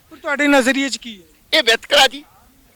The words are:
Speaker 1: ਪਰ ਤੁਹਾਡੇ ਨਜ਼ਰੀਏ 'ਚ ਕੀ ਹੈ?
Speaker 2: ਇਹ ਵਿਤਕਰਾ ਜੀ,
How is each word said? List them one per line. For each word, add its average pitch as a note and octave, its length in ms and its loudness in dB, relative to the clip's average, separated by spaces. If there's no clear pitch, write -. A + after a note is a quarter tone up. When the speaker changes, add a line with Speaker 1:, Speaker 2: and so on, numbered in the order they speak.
Speaker 1:
ਪਰ D#4 60 -20
ਤੁਹਾਡੇ C#4+ 300 -2
ਨਜ਼ਰੀਏ C4+ 420 2
'ਚ - 80 -8
ਕੀ G#3+ 240 -18
ਹੈ? - 360 -8
Speaker 2:
ਇਹ D4+ 60 2
ਵਿਤਕਰਾ C4+ 440 0
ਜੀ, C#4 160 -12